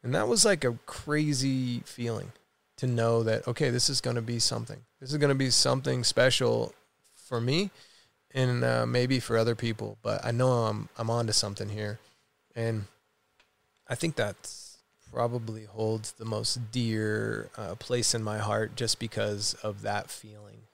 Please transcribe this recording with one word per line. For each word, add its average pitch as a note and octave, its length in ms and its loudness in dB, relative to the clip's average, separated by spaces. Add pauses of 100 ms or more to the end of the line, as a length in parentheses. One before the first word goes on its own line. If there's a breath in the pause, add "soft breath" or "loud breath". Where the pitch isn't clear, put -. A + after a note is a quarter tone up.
And B2 120 -2
that G#3+ 140 2
was, A#3 160 6
like, F#3+ 180 4
a A#2+ 220 0
crazy C3+ 960 0
feeling A2+ 520 -6 (440)
to C3 100 -4
know A#2 360 4
that, A2 260 0
okay, B2 220 0
this A#2+ 180 2
is C3+ 140 0
gonna B2 180 -2
be A#2 180 -4
something. A2+ 460 -2 (160)
This C3+ 120 -8
is D3+ 40 -2
gonna C#3+ 180 4
be C3+ 160 2
something C3 540 2
special A#2+ 720 4 (400)
for - 260 -4
me D#3 300 2 (600 loud breath)
and, B2+ 300 2
uh, A#2+ 220 4
maybe B2 340 2
for A#2 200 0
other A2+ 160 4
people. G#2+ 480 -4
But G#2+ 240 -2
I A#2 40 -2
know A#2+ 360 2
I'm, G#2+ 320 -4
I'm A2+ 100 -4
onto A#2 240 0
something G#2 380 -2
here. G#2+ 280 -6 (560 soft breath)
And A2+ 300 -2 (1040)
I B2+ 60 -4
think D#3+ 220 -4
that's - 640 -6 (340)
probably A#2 520 -4
holds A2 480 -4
the A2+ 120 -14
most A2 480 -4
dear, A2 840 -2
uh, G2+ 200 -8
place - 380 0
in A2+ 100 -2
my G#2+ 140 -2
heart G#2+ 360 -2
just - 240 -2
because G#2+ 640 -2
of G2+ 200 -6
that G#2 280 -4
feeling. G#2+ 520 -18 (120)